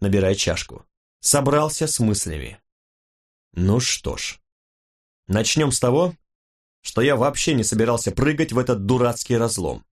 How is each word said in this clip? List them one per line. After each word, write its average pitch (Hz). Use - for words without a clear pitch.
набирая 98
чашку, -
собрался 147
с -
мыслями. 85
Ну 95
что -
ж, -
начнём 120
с -
того, 160
что -
я 139
вообще 143
не 113
собирался 113
прыгать 147
в 117
этот 113
дурацкий 120
разлом. 92